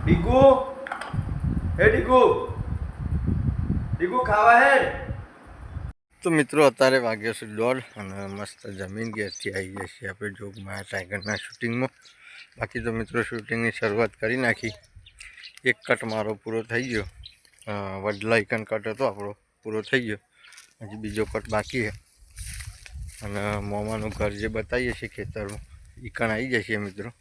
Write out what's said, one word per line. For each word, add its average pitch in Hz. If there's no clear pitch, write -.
ડીગુ, 262
હે 208
ડીગુ, 247
ડીગુ, 180
ખાવા 233
હે? 269
તો 175
મિત્રો, 151
અત્યારે 131
વાગ્યો 113
છે -
દોઢ 113
અને 98
મસ્ત 98
જમીન 101
ઘેરથી 104
આવી 95
જઈએ 98
છીએ -
આપણે 98
જોગમાયા 98
ટાઈગરના 98
શૂટિંગમાં. 120
બાકી 117
તો 113
મિત્રો, 113
શૂટિંગની 113
શરૂઆત 107
કરી 117
નાખી. 117
એક 127
કટ 120
મારો 110
પૂરો 110
થઈ 117
ગયો, 107
અ, 107
વડલા 104
ઈકન 110
કટ 104
હતો 110
આપણો, 101
પૂરો 107
થઈ 131
ગયો. 107
હજી 104
બીજો 107
કટ -
બાકી 110
છે. 101
અને 104
મોમાનું 104
ઘર 104
જે 101
બતાવીએ 120
છીએ 110
ખેતરમાં, 104
ઈકણ 113
આવી 113
જશે 110
મિત્રો. 101